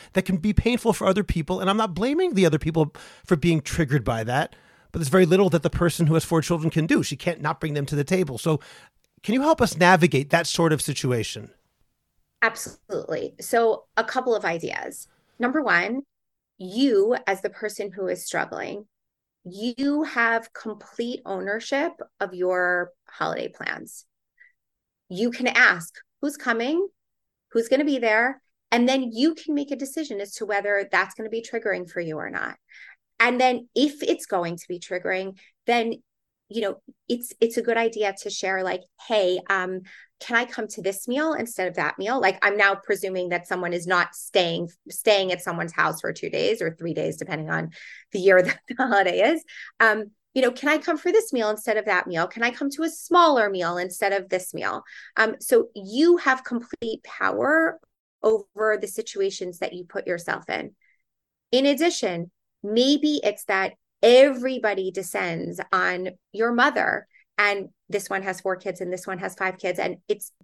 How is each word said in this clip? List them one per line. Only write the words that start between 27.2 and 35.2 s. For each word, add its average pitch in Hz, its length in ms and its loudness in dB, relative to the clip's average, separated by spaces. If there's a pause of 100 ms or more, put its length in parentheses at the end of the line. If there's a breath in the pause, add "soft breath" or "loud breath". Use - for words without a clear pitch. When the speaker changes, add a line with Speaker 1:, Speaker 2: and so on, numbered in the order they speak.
Speaker 2:
who's 233 160 0
gonna 277 160 4
be 277 140 0
there, 233 440 2 (280)
and 240 180 4
then 262 240 0
you 285 220 2
can 311 200 -6
make 285 160 -4
a 269 60 -4
decision 269 440 -8
as 202 140 -10
to 214 120 -8
whether 202 440 -2
that's 190 240 0
gonna 220 160 -10
be 226 120 -6
triggering 190 460 -4
for 175 120 -8
you 160 160 -6
or - 120 -8
not. - 280 -8 (640 loud breath)
And 247 200 4
then 247 340 2
if 285 280 0
it's - 240 -2
going 175 300 -2
to - 120 -20
be 175 120 -8
triggering, 185 580 -6 (280 soft breath)